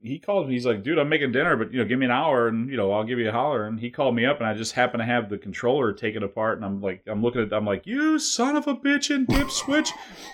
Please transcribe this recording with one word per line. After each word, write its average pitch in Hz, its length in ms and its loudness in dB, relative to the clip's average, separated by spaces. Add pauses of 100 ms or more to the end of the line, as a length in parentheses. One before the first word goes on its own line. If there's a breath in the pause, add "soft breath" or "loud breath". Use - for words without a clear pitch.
he 127 160 -8
called 190 300 0
me. 131 80 0
He's 120 100 -2
like, 110 160 2
"Dude, 131 160 -2
I'm 143 100 2
making 143 260 0
dinner, 151 220 2
but, 113 160 -2
you 127 60 -4
know, 113 100 2
give 127 120 0
me 135 60 2
an 123 60 2
hour 127 360 2
and, 113 200 -2
you 135 100 -6
know, 98 140 2
I'll 107 120 2
give 120 160 -2
you 110 100 0
a - 20 -2
holler." 120 360 0
And 110 120 -6
he 120 120 -6
called 127 240 0
me 117 100 2
up, 117 140 2
and 113 80 -2
I 107 80 0
just 110 180 -6
happened 123 280 0
to 110 40 -2
have 117 240 0
the 104 80 -6
controller 120 560 0
taken 107 300 -4
apart. 110 340 -2
And 101 80 -8
I'm 98 160 -4
like, 95 240 -4
I'm 107 160 -2
looking 120 220 2
at, 104 100 -4
I'm 107 140 0
like, 98 180 -2
"You 302 320 2
son 285 380 0
of 294 120 0
a 285 80 2
bitch 285 380 0
and 262 140 0
dip 269 240 2
switch," 302 400 0 (420 loud breath)